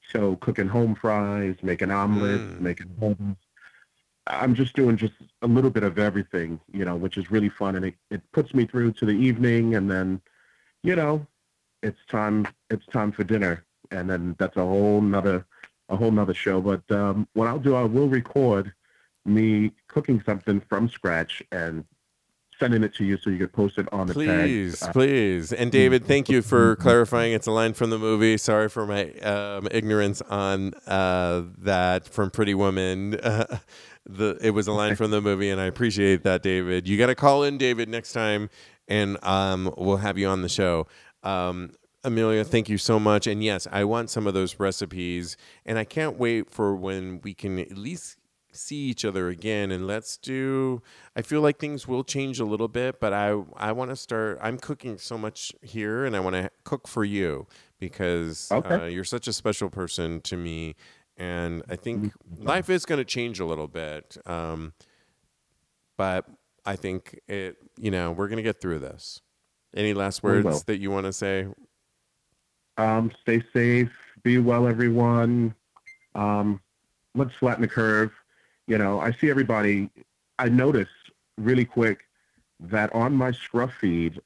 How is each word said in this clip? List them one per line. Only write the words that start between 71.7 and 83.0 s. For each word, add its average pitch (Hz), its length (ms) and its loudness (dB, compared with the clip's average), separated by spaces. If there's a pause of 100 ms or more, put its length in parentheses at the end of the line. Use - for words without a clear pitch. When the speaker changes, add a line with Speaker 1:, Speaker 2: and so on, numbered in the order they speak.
Speaker 1:
Um, 110 340 2 (100)
stay 117 220 2 (100)
safe, 120 380 4 (320)
be 123 140 4
well, 120 300 4
everyone. 117 880 2 (600)
Um, 104 460 0 (540)
let's 127 200 -2
flatten 120 260 0
the 113 60 0
curve. 110 440 2 (560)
You 110 100 0
know, 101 220 0
I 90 140 -2
see 151 160 0
everybody. 104 600 2 (500)
I 123 100 2
noticed 127 420 4 (460)
really 120 280 2
quick 113 400 0 (540)
that 104 340 -2
on 120 220 2